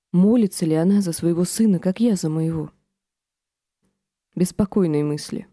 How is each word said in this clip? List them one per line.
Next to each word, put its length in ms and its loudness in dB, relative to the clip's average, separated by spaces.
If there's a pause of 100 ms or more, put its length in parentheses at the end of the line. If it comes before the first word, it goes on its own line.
(140)
Молится 520 2
ли 100 0
она 260 2
за 100 -4
своего 320 -2
сына, 360 2
как 200 -2
я 160 2
за 140 -4
моего? 420 -4 (1600)
Беспокойные 720 0
мысли 500 -6